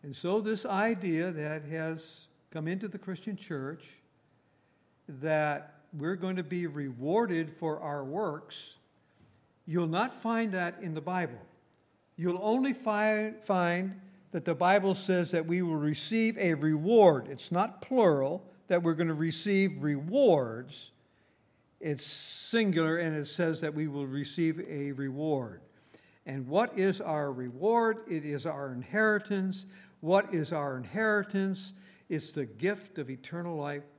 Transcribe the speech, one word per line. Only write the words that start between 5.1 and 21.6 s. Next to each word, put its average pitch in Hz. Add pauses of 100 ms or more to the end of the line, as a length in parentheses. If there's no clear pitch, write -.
we're 160
going 185
to 185
be 175
rewarded 151
for 156
our 143
works, 160 (920)
you'll 170
not 185
find 226
that 175
in 165
the 156
Bible. 151 (760)
You'll 175
only 254
fi-, 214 (120)
find 185 (320)
that 170
the 170
Bible 190
says 185
that 160
we 180
will 165
receive 220
a 175
reward. 156
It's -
not 190
plural, 170 (220)
that 180
we're 165
gonna 165
receive 165
rewards. 147 (880)